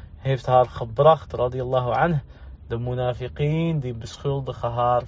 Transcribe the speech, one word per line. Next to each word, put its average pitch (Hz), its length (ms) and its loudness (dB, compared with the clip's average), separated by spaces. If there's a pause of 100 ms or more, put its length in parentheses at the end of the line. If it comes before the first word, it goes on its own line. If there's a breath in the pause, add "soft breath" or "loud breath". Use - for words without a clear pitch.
(180 loud breath)
heeft 131 280 -4
haar 127 240 6
gebracht, 139 640 2
radiyallahu 123 580 0
anh. 147 280 2 (480 soft breath)
De 120 100 -6
munafiqeen, 127 1000 -2
die 123 140 -6
beschuldigen 127 760 -6
haar 123 360 2